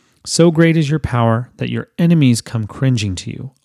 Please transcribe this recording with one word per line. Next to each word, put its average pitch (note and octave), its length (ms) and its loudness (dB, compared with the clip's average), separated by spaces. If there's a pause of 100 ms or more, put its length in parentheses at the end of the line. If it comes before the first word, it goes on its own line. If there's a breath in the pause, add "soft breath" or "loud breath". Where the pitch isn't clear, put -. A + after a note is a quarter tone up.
(280)
So E3+ 220 4
great E3 260 2
is D3+ 140 0
your D#3 100 -2
power A#2 580 0
that B2 120 -6
your A#2 200 -8 (100)
enemies D#3 420 4
come A2 240 -6
cringing G#2+ 480 -2
to F2+ 160 -10
you. - 220 -12 (140)